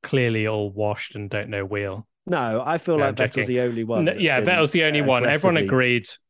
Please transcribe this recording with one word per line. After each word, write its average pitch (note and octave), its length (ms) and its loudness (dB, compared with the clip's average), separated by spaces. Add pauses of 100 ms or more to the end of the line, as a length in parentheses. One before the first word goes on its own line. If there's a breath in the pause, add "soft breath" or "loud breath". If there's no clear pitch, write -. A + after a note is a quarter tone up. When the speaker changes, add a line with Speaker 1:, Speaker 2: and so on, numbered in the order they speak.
Speaker 1:
clearly A2+ 440 0
all G#2+ 240 -2
washed G#2 440 -4
and G#2 140 -10
don't G#2 200 -6
know G2+ 160 -4
wheel. G2 420 -6 (200)
Speaker 2:
No, B2+ 380 -2
I E3 120 -2
feel E3 200 0
Speaker 1:
No, C#3+ 80 2
Speaker 2:
like C3+ 40 2 (100)
Speaker 1:
I'm B2+ 80 2
Speaker 2:
Vettel's - 80 -6
Speaker 1:
joking. A2 120 -2
Speaker 2:
the B2 140 0
only A#2 220 -2
one A#2 220 0
Speaker 1:
No, E3 60 2
Speaker 2:
that's G#3 120 -2
Speaker 1:
yeah, C#3 160 4
Speaker 2:
been, A2 100 2
Speaker 1:
Vettel's D#3+ 220 2
the E3 120 2
only D3+ 180 2
Speaker 2:
uh, C#3+ 40 0
Speaker 1:
one. B2 200 4
Everyone D#3+ 320 2
Speaker 2:
aggressively D3 80 2
Speaker 1:
agreed. B2 440 2 (200)